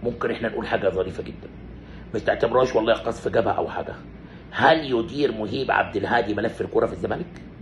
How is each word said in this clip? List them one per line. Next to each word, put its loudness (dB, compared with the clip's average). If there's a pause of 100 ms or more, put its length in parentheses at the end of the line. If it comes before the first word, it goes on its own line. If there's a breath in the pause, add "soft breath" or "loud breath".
ممكن -2
إحنا -2
نقول -4
حاجة 2
ظريفة 0
جدًا، -12 (640 loud breath)
ما 0
تعتبروهاش 4
والله 6
قذف -4
جبهة 2
أو -2
حاجة. -6 (580 loud breath)
هل 6
يدير 2
مهيب -2
عبد 2
الهادي 2
ملف -2
الكرة 2
في 0
الزمالك؟ -6 (200)